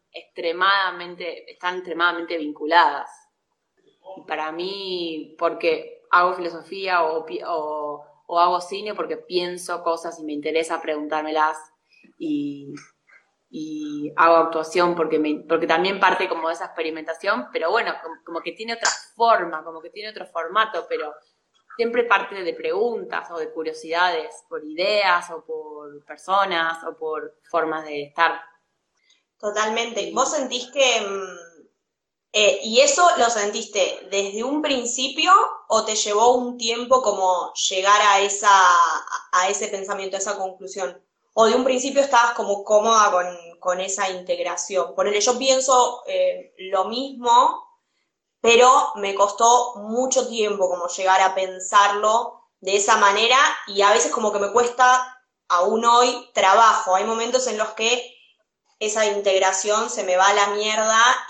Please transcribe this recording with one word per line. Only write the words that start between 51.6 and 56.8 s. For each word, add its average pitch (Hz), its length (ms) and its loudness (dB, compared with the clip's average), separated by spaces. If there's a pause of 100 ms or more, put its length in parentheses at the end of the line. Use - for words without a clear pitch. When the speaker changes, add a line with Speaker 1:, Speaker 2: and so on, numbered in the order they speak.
Speaker 2:
de 196 160 -2
esa 208 220 4
manera 214 400 4 (300)
y 196 140 -2
a 202 120 6
veces 233 180 0
como 214 220 -2
que - 60 -2
me 202 120 -4
cuesta 254 720 2 (240)
aún 208 380 0
hoy 247 480 2
trabajo. 196 640 4